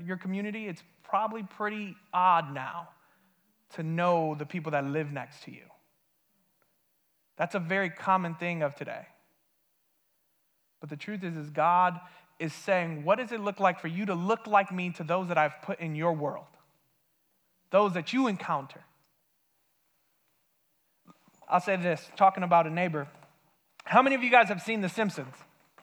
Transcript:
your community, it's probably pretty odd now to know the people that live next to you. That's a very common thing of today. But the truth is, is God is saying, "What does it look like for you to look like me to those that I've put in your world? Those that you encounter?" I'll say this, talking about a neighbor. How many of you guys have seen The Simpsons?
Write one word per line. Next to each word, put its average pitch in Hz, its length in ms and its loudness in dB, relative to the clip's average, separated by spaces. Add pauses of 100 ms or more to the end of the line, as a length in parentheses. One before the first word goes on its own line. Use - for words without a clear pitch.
your 180 140 -6
community, 208 500 -6
it's 175 160 -10 (200)
probably 214 400 -2
pretty 208 520 -6 (180)
odd 170 400 4
now 139 360 -8 (840)
to 170 120 -10
know 165 520 2
the 147 120 -8
people 156 260 -6
that 143 120 0
live 147 280 -4
next 127 320 -12
to - 60 -16
you. - 140 -20 (1700)
That's 165 180 -4
a 202 40 0
very 185 320 -2
common 180 440 0
thing 170 280 -4
of 139 120 -2
today. 117 320 -12 (1700)
But 151 100 -14
the 151 60 -12
truth 202 260 -10
is, 170 140 -8
is 151 140 -10
God 175 500 2 (400)
is 160 140 -6
saying, 165 500 -2
"What 202 140 4
does 240 120 -6
it 233 80 -6
look 202 220 -4
like 180 180 4
for - 80 -8
you 180 200 -2
to 196 80 0
look 202 320 0
like 196 260 4
me 180 200 -4
to 170 120 -10
those 175 240 0
that 170 100 2
I've 151 240 2
put - 160 -6
in 160 160 -6
your 165 200 2
world? 147 320 -6 (1200)
Those 196 260 4
that 165 180 -6
you 262 140 2
encounter?" 160 540 -4 (2750)
I'll 175 140 4
say 190 160 -2
this, 175 400 -2
talking 190 260 6
about 170 240 6
a 156 40 -4
neighbor. 160 360 -2 (800)
How 226 180 6
many 269 140 4
of 240 60 -2
you 247 80 0
guys 233 180 8
have 190 140 -4
seen 220 180 -2
The 185 80 0
Simpsons? 160 460 -4 (480)